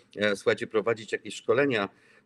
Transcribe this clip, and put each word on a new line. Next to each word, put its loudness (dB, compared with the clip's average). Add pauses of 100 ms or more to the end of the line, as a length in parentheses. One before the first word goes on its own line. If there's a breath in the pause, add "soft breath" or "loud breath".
(160 soft breath)
e, 0
słuchajcie, 0
prowadzić -2
jakieś -6
szkolenia, 0 (380 soft breath)